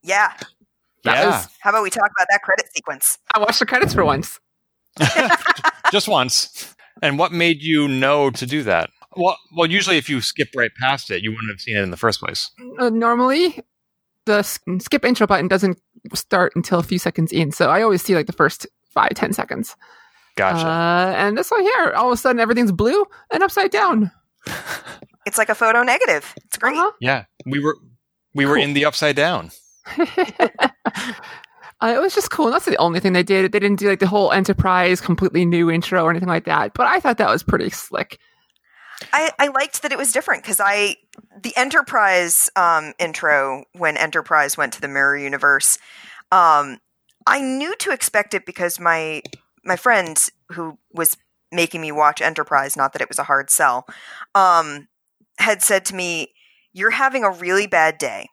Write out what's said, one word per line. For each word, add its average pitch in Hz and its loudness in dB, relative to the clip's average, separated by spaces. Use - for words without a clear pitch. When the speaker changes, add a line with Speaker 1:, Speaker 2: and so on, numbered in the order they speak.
Speaker 1:
Yeah. 196 0
Speaker 2:
That 135 2
Speaker 3:
Yeah. 160 2
Speaker 2:
was 120 0
Speaker 1:
How 202 0
about 214 2
we 190 -2
talk 208 0
about 185 2
that 202 2
credit 196 -2
sequence? - -4
Speaker 2:
I 220 2
watched 208 2
the 262 2
credits - 0
for 196 2
once. 147 -2
Speaker 3:
<laughs> - 0
Just 202 0
once. - -2
And 143 0
what 170 2
made 170 0
you 156 2
know 135 2
to 123 -8
do 143 -4
that? 90 0
Well, 180 -2
well, 170 2
usually 180 2
if 127 -4
you 131 -2
skip - -4
right 117 0
past 131 -2
it, 92 -4
you 110 -6
wouldn't 110 -10
have 95 -16
seen 110 -6
it 101 0
in 92 -2
the 87 -10
first 110 0
place. - -8
Speaker 2:
Uh, 247 0
normally, 247 0
the 208 2
s-, - -4
skip - -2
intro 240 2
button 180 2
doesn't 185 0
start - 0
until 175 0
a 170 0
few 180 -2
seconds 170 -2
in, 156 0
so 151 0
I 180 2
always 202 2
see, 190 0
like, 147 0
the - -10
first - -2
five, - 0
ten 202 -4
seconds. - -8
Speaker 3:
Gotcha. 170 0
Speaker 2:
Uh, 170 0
and 208 0
this 359 -4
one 453 2
here, 381 0
all 233 0
of 247 2
a - -2
sudden 247 0
everything's 226 2
blue 247 2
and 349 0
upside 392 0
down. 320 2
<laughs> - -10
Speaker 1:
It's 202 -4
like 220 0
a 214 2
photo 233 2
negative. 247 0
It's - -12
great. 240 -2
Speaker 2:
Uh-huh. 370 0
Speaker 3:
Yeah, 123 -2
we 139 -4
were, 151 0
we 143 2
were 143 4
Speaker 2:
Cool. 143 2
Speaker 3:
in 143 -2
the 143 2
upside 147 0
down. 143 0
Speaker 2:
<laughs> - -
Uh, 233 0
it 277 2
was 359 0
just - -2
cool. 302 0
And 240 2
that's 359 0
the - 0
only 170 2
thing 190 2
they 180 2
did. 190 2
They 208 0
didn't 202 2
do, 202 2
like, 190 2
the 196 2
whole 196 2
Enterprise 185 2
completely 180 0
new 170 4
intro 170 0
or 165 4
anything 180 -2
like 170 -2
that. 185 -2
But 247 0
I 339 2
thought 247 0
that 214 2
was - 2
pretty - 0
slick. - -10
Speaker 1:
I, 311 0
I 285 4
liked 277 -4
that 294 -4
it 269 -4
was 269 -2
different - -2
'cause 208 -4
I, 202 0
the 233 -6
Enterprise, 220 2
um, 170 2
intro, 143 0
when 160 -2
Enterprise 156 0
went 139 -2
to - -16
the 143 -8
mirror 139 0
universe, 139 0
um, 156 4
I 277 2
knew 269 -4
to - -6
expect 214 -2
it 196 -6
because 180 -6
my, 160 -2
my 185 0
friend 180 0
who 165 -12
was 160 -4
making 170 -2
me 156 -8
watch 147 2
Enterprise, 143 -2
not 139 -2
that 143 -6
it - -6
was - -8
a 139 -4
hard 139 -2
sell, 127 0
um, 165 2
had 208 0
said 196 0
to 190 -8
me, 170 -6
"You're 196 0
having 262 0
a 196 4
really 185 -2
bad 160 2
day. 110 -6